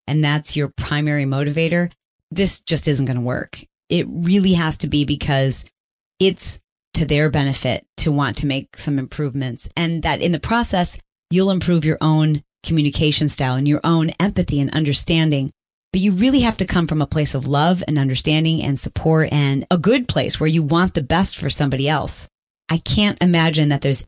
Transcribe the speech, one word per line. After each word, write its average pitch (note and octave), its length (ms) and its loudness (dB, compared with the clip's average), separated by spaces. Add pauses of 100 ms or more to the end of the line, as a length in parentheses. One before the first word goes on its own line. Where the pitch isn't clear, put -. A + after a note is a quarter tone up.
and D3+ 180 0
that's D3+ 320 -2
your C#3+ 140 -2
primary D3 560 -2
motivator, D#3+ 640 0 (400)
this F#3 300 -2
just - 260 -4
isn't C#3 180 2
gonna B2 140 -2
work. - 420 -6 (280)
It E3+ 180 0
really F3+ 460 2
has D#3+ 240 0
to - 100 -6
be D3 160 0
because C#3 640 0 (540)
it's - 420 -2 (320)
to D#3+ 120 -2
their D3+ 240 2
benefit C#3 560 -2 (120)
to D#3 160 0
want C#3+ 240 -2
to - 80 -4
make C3+ 320 -6
some C#3+ 200 -2
improvements, C3 800 -6
and E3 280 -2
that D#3 180 -2
in F3+ 100 2
the G3 80 0
process, A3+ 580 -2 (340)
you'll F#3+ 200 4
improve F3 320 2
your D#3 160 0
own D#3 440 2 (200)
communication D3+ 640 2
style C3 280 -2
and C3+ 120 0
your D3 160 2
own E3 280 2 (100)
empathy F3 400 0
and C#3 120 -2
understanding. D3+ 800 0 (400)
But F#3 80 0
you G3 140 4
really B3+ 280 4
have A3+ 160 2
to F#3+ 80 0
come E3+ 220 0
from D#3 140 0
a C#3 60 -2
place D3+ 280 -2
of C3 120 -4
love D#3+ 420 2
and D3+ 100 2
understanding D#3 640 0
and C3+ 180 -2
support D#3+ 540 0
and C#3 360 0
a F3+ 80 2
good B3 300 2
place - 320 -2
where D#3 80 0
you D#3+ 160 2
want E3 300 2
the D#3 100 -2
best E3+ 320 0
for D3 140 -4
somebody C3+ 400 -2
else. - 400 -4 (400)
I E3 100 0
can't - 420 0
imagine E3 480 4
that C#3+ 120 0
there's C#3 260 -2